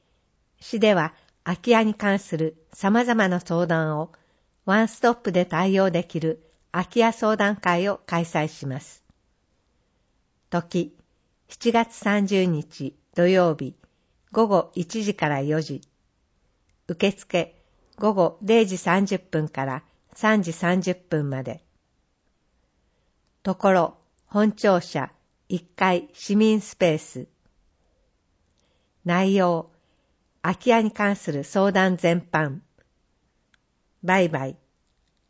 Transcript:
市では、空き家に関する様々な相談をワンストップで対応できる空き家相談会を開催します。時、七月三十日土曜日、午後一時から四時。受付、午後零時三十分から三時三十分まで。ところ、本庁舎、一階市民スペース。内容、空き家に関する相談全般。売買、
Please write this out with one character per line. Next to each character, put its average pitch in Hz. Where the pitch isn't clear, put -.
市 -
で 208
は、 165
空 180
き -
家 226
に 214
関 202
す 170
る 160
様 214
々 226
な 180
相 175
談 160
を 165
ワ 208
ン 226
ス -
ト 233
ッ 240
プ 208
で 180
対 190
応 190
で 170
き 175
る 160
空 180
き -
家 226
相 220
談 208
会 180
を 202
開 170
催 160
し -
ま 135
す。 -
時、 170
七 -
月 233
三 202
十 190
日 151
土 175
曜 180
日、 139
午 220
後 196
一 214
時 202
か -
ら 143
四 151
時。 143
受 185
付、 -
午 214
後 180
零 220
時 185
三 185
十 190
分 156
か 135
ら 135
三 214
時 165
三 180
十 180
分 147
ま 135
で。 123
と 190
こ 196
ろ、 175
本 208
庁 202
舎、 139
一 180
階 185
市 -
民 214
ス -
ペ 165
ー -
ス。 -
内 190
容、 175
空 180
き -
家 226
に 214
関 202
す -
る 143
相 196
談 185
全 170
般。 156
売 180
買、 135